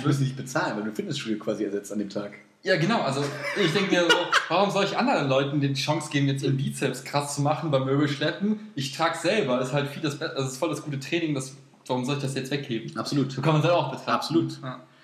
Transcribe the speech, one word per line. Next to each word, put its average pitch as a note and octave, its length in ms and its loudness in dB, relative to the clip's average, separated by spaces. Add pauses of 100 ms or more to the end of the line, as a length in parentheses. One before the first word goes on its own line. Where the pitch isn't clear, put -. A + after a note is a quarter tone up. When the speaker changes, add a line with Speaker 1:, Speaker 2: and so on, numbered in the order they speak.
Speaker 1:
wird. - 20 -2
Speaker 2:
müssen C3+ 140 4
die C3+ 80 2
dich - 80 -4
bezahlen, D3 400 -2
weil G#2 80 -4
du A2 60 -4
ein - 40 -8
Fitnessstudio C#3 440 -4
quasi G#2 260 -2
ersetzt G2+ 280 -4
an G#2 60 -4
dem G2 100 -2
Tag. G2+ 240 -6 (300)
Speaker 1:
Ja, F#3+ 140 4
genau, F#3+ 260 2
also C#3 200 0 (400)
ich D#3+ 100 2
denke G3 220 0
mir F3 80 6
so, D#3+ 140 6 (140)
Speaker 2:
<laughs> - 180 2
Speaker 1:
warum F#3 220 4
soll F3+ 140 2
ich - 140 -2
anderen F#3 300 2
Leuten C#3+ 320 2
die C#3 140 2
Chance D3+ 360 -2
geben, C#3 160 2
jetzt C#3 160 0
ihren C3+ 140 2
Bizeps - 480 -2
krass C#3+ 320 -2
zu D3 60 0
machen D3+ 280 0
beim C3 140 4
Möbelschleppen? D3+ 720 2 (160)
Ich C#3 180 -4
trag's E3 300 0
selber, D3 380 2
ist C3 120 -2
halt C#3 160 2
viel - 140 -10
das C#3+ 160 -2
Be-, D#3+ 160 -4
also C3+ 140 -2
ist - 100 -8
voll A3 120 0
das - 120 -4
gute C#3 180 -6
Training, E3 340 -2
das, C3 200 -6 (320)
warum B2+ 180 -2
soll C#3 120 0
ich C#3 60 -4
das C3+ 120 -2
jetzt - 160 -4
wegheben? A#2 480 -4
Speaker 2:
Absolut. C3+ 340 0
Speaker 1:
So - 80 -6
kann D#3 140 4
man's D3 100 4
halt F3 100 4
auch C#3+ 180 2
betrachten. - 180 -8
Speaker 2:
Absolut. C3+ 520 0
Speaker 1:
Ja. B2+ 180 -10 (240)